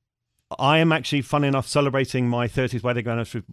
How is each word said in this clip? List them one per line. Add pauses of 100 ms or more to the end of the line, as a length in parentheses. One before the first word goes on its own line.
(580)
I
am
actually,
funny
enough,
celebrating
my
thirtieth
wedding
anniversary (100)